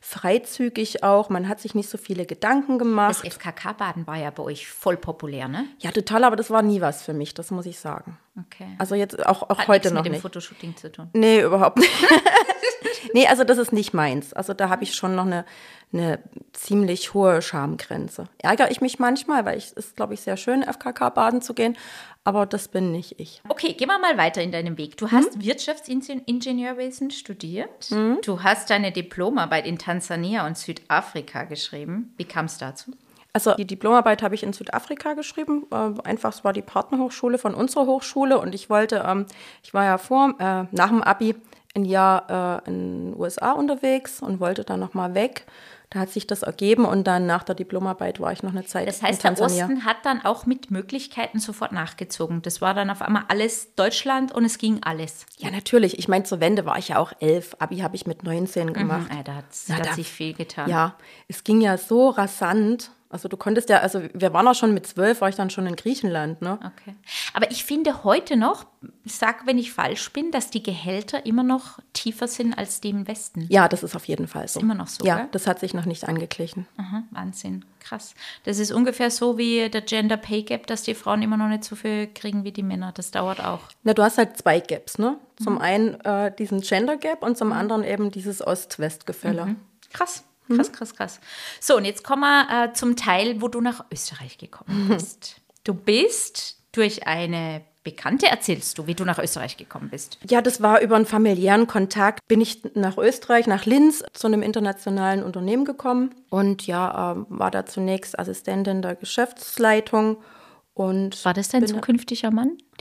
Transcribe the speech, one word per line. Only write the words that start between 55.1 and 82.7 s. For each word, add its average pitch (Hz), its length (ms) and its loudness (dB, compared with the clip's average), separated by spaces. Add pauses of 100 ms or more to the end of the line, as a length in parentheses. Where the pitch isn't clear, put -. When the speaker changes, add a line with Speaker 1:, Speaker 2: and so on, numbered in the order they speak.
Speaker 1:
Ja, - 140 -12
natürlich. 202 480 4
Ich 180 80 -6
meine, 190 180 4
zur 180 160 -4
Wende 190 240 4
war 156 140 0
ich - 100 -8
ja - 80 0
auch 165 220 2
elf. 165 400 2
Abi 160 200 -4
habe 185 160 -4
ich 185 120 -12
mit 165 160 -8
neunzehn 175 460 -2
Speaker 2:
Mhm. 160 40 -6
Speaker 1:
gemacht. 165 420 -2
Speaker 2:
Ja, 143 80 -10
da 143 120 -12
hat's, - 320 -14
Speaker 1:
Na, 165 100 -2
Speaker 2:
da 165 60 -4
hat 160 80 -4
Speaker 1:
da - 40 -4
Speaker 2:
sich 160 160 -8
viel 160 220 -8
getan. 160 360 -8
Speaker 1:
Ja, 165 260 0 (320)
es - 160 -12
ging 220 180 6
ja 196 160 4
so 240 320 4
rasant. 208 800 0 (200)
Also 175 160 -10
du 185 100 -8
konntest 220 320 0
ja, 208 100 8
also 190 240 0 (100)
wir 180 200 2
waren 185 140 6
auch 247 60 10
schon 233 180 4
mit 190 140 0
zwölf, 220 360 2
war 196 80 4
ich 196 60 -2
dann 190 140 -2
schon 185 160 -4
in 175 100 -4
Griechenland, 165 680 -2
ne? 190 200 -4
Speaker 2:
Okay. 196 320 -16 (380)
Aber 233 160 2
ich - 160 -8
finde 294 380 -2
heute 262 340 2
noch, 277 300 2 (360)
sag, 233 440 -4
wenn 262 100 2
ich 240 160 -4
falsch - 400 -2
bin, 311 160 -4
dass 285 220 -4
die 214 100 -4
Gehälter 190 640 -6
immer 226 160 2
noch 262 380 0 (140)
tiefer 226 340 -4
sind 240 280 -2
als - 260 -6
die 208 100 -4
im 202 160 -2
Westen. 180 420 -8
Speaker 1:
Ja, 185 180 8
das 180 140 -2
ist 165 140 -8
auf 156 100 -10
jeden 156 220 -4
Fall - 200 -10
so. - 120 -6
Speaker 2:
Ist - 40 0
immer 220 120 2
noch 185 140 -8
so, - 160 -8
Speaker 1:
Ja, 180 160 4
Speaker 2:
gell? 269 100 -8
Speaker 1:
das 185 160 -4
hat 180 120 0
sich 185 140 -6
noch 175 120 -4
nicht 170 220 -6
angeglichen. 165 600 -6 (100)
Speaker 2:
Aha, 196 320 -8
Wahnsinn, 190 560 -10 (140)
krass. - 340 -14 (300)
Das 202 160 -2
ist 214 120 -2
ungefähr 247 380 2
so 240 300 0
wie 233 320 0
der 220 100 -4
Gender 214 360 0
Pay 214 260 -4
Gap, 226 240 -6
dass 220 160 -6
die 226 100 -4
Frauen 214 300 -2
immer 214 140 0
noch 214 100 0
nicht 214 160 -2
so 214 120 -14
viel 214 380 -4
kriegen 208 300 -6
wie 202 80 -8
die 202 100 -8
Männer. 185 300 -4